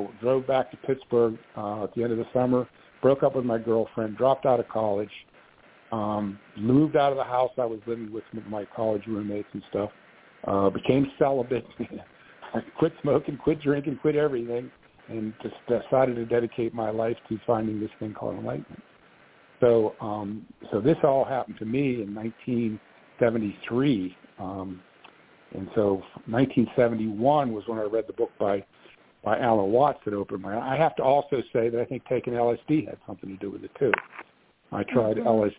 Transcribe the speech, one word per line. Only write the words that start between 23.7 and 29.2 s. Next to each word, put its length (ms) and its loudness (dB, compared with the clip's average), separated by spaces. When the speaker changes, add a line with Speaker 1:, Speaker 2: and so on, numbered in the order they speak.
Speaker 1:
um, 420 -10
and 220 -10
so 280 2
nineteen 500 2
seventy-one 760 2
was 140 -6
when 120 -4
I 60 -2
read 220 -2
the 60 -10
book 260 -2
by, 260 0